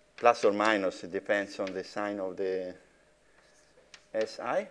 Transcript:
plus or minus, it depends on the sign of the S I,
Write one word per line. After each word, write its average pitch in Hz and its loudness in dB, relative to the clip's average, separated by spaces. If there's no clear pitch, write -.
plus 117 6
or 104 8
minus, 104 2
it 87 -10
depends 101 -2
on 95 -4
the 92 -6
sign 104 -6
of 92 -6
the 92 -4
S 110 -2
I, 165 -4